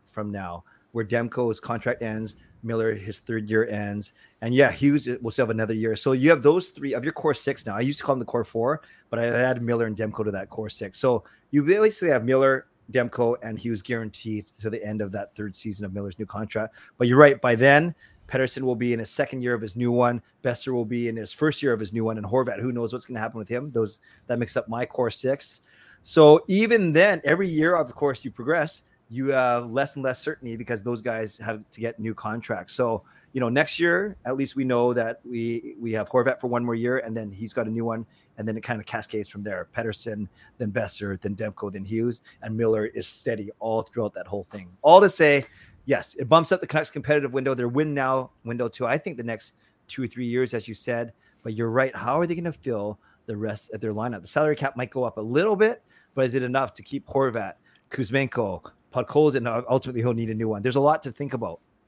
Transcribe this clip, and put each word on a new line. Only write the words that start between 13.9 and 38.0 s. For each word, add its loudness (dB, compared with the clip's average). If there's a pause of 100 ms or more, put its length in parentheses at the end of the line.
to -4
the -6
end -6
of -8
that -10
third -10
season -10
of -10
Miller's -10
new -8
contract. -6 (220)
But 4
you're 8
right, 10
by 4
then, 6 (340)
Pettersson -2
will 0
be 0
in 0
his -8
second -4
year 0
of -2
his -10
new 0
one. 4 (200)
Boeser -2
will 0
be -4
in -4
his -8
first 0
year 2
of 0
his -6
new 0
one. 0
And -8
Horvat, 0
who -4
knows -4
what's -8
gonna -8
happen -6
with -10
him? -6
Those, -4 (260)
that -2
makes -4
up -4
my -6
core -2
six. -4 (420)
So 10
even 4
then, 6
every 2
year, 2
of 0
course, -2
you -10
progress, -2 (260)
you -4
have 2
less -2
and -6
less -2
certainty -8
because -6
those -4
guys -6
have -8
to -18
get -6
new -4
contracts. -8
So, 0 (280)
you -4
know, 0
next 0
year, 0
at -4
least -4
we -2
know 2
that -2
we, -6
we -6
have -4
Horvat 2
for -4
one -2
more -2
year, 0
and -6
then -8
he's -10
got -2
a -6
new -4
one, -4 (300)